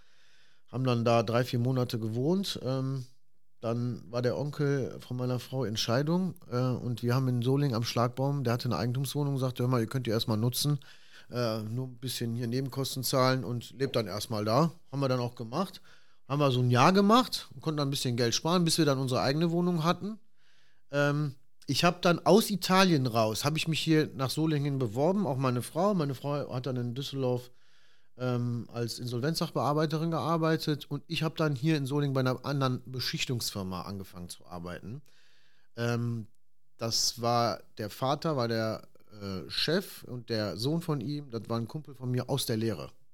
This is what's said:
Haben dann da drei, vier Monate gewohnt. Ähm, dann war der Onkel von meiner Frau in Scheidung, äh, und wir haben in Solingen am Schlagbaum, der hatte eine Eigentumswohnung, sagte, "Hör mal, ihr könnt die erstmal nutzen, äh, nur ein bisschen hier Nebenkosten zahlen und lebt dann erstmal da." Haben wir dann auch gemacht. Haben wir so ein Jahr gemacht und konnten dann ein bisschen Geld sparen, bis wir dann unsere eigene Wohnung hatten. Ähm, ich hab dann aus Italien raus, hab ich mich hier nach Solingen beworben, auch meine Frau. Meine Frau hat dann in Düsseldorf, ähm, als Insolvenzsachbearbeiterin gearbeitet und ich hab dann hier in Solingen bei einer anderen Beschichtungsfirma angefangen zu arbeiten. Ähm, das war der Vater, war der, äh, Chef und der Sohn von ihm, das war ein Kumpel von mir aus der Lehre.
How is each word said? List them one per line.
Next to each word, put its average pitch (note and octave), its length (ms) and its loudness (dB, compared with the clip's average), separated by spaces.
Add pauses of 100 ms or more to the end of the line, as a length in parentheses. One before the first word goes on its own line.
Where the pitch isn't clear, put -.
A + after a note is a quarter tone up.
(720)
Haben B2+ 120 -4
dann A#2+ 220 2
da A#2 160 6
drei, A#2 220 2
vier B2 160 0
Monate B2+ 400 0
gewohnt. B2+ 640 -2
Ähm, C3 420 -2 (560)
dann A#2+ 480 -2
war A#2+ 140 -2
der B2 120 2
Onkel C#3+ 680 -2
von B2 160 -8
meiner B2 200 -2
Frau C3 280 -4
in G#2+ 120 -2
Scheidung, D3+ 560 2 (180)
äh, B2 60 -2
und B2 460 -2
wir A#2+ 100 2
haben C3 140 2
in B2 160 2
Solingen C3+ 320 2
am A#2 80 0
Schlagbaum, C3 600 0
der A#2 100 2
hatte B2 160 -2
eine G2 80 0
Eigentumswohnung, C3+ 600 -2
sagte, B2+ 240 -2
"Hör B2 60 2
mal, B2+ 140 2
ihr A2 60 0
könnt B2+ 200 -4
die A2+ 40 0
erstmal A2+ 260 2
nutzen, B2+ 420 0 (500)
äh, A2+ 320 -2
nur B2 280 -6
ein B2 80 -16
bisschen A#2+ 360 -6
hier A#2+ 140 -4
Nebenkosten C3 560 -4
zahlen C3 400 2
und A#2 340 -6
lebt C3 180 -2
dann A2+ 120 0
erstmal G#2 380 -4
da." C3+ 260 4 (200)
Haben C#3 100 -4
wir C3+ 80 0
dann B2+ 100 2
auch A#2+ 160 -4
gemacht. C3 440 -6 (480)
Haben C#3 120 0
wir C#3+ 100 6
so B2 120 2
ein B2 100 4
Jahr B2+ 200 8
gemacht G3+ 600 4
und C3 80 -16
konnten D#3 160 -2
dann C#3 120 0
ein - 20 0
bisschen C3 240 0
Geld A#2 180 2
sparen, E3+ 320 2
bis E3 140 2
wir D#3+ 60 6
dann C#3 120 4
unsere B2+ 240 0
eigene D3+ 300 2
Wohnung F3 320 2
hatten. F3 340 -2 (760)
Ähm, C#3+ 440 2 (320)
ich C#3 160 0
hab F3+ 200 2
dann F3 240 4
aus G#3 240 6
Italien F#3 560 4
raus, A2 360 2
hab D3+ 140 0
ich D3+ 100 -2
mich D#3 120 0
hier D#3 360 4
nach C3 140 -2
Solingen D3 480 0
beworben, C#3 480 2
auch C3+ 120 -2
meine B2 260 0
Frau. G3 320 0
Meine C#3+ 180 0
Frau C#3+ 400 -4
hat B2+ 140 -4
dann C3 80 -2
in A#2+ 180 -4
Düsseldorf, B2+ 560 -2 (680)
ähm, A#2+ 540 -2
als A#2 280 -6
Insolvenzsachbearbeiterin D3+ 1120 0
gearbeitet D#3+ 800 0
und C#3+ 160 -6
ich D#3+ 160 -2
hab D#3+ 140 -2
dann D3+ 180 2
hier D#3 200 2
in C#3 120 0
Solingen C#3+ 260 0
bei C3+ 60 2
einer B2+ 260 0
anderen C3+ 400 0
Beschichtungsfirma A#2 960 -4
angefangen F#2 480 -10
zu - 160 -16
arbeiten. F2 560 -10 (720)
Ähm, A#2 520 -2 (500)
das - 420 -2
war A#2 440 2 (160)
der G#2+ 100 -4
Vater, D3 480 -2
war A#2 100 0
der, A2 400 -2 (240)
äh, G2 380 -8
Chef - 540 -2
und A#2+ 260 -10
der G#2+ 280 -2
Sohn D3 240 0
von D3+ 200 -2
ihm, C#3+ 300 -6
das A2 180 -6
war A#2 100 0
ein A2+ 80 -4
Kumpel D3+ 280 -10
von B2+ 160 -6
mir B2 180 -2
aus C3+ 160 0
der A2+ 120 0
Lehre. G2+ 340 -2 (220)